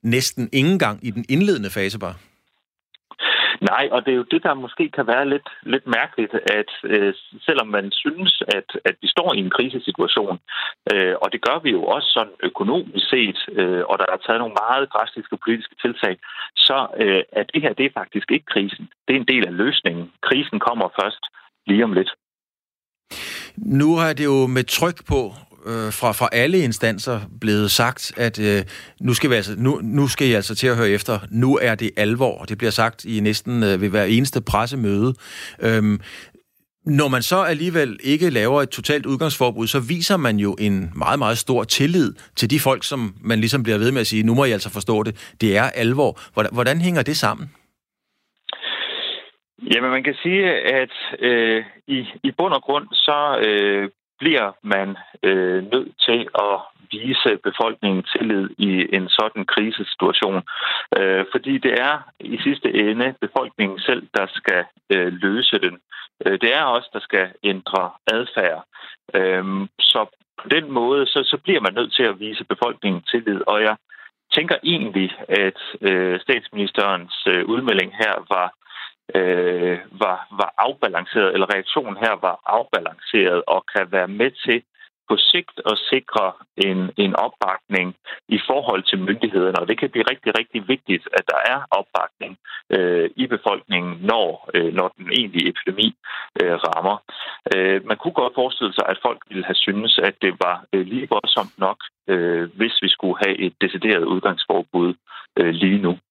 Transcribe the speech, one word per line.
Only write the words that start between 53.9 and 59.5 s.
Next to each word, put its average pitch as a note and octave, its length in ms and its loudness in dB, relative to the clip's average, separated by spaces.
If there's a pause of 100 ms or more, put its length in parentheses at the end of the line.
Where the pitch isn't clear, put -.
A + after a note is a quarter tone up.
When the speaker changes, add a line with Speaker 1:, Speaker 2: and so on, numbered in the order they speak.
Speaker 2:
bliver C3+ 340 0 (100)
man, G2 340 -2 (260)
øh, F#2 400 2 (100)
nødt B2+ 200 -2 (140)
til A#2 220 0 (180)
at G2+ 100 0 (340)
vise A#2+ 400 0 (180)
befolkningen G2+ 540 0
tillid G2+ 560 0
i F#2+ 380 2
en F#2 120 -2
sådan G#2+ 360 0
krisesituation. G2 1000 0 (560)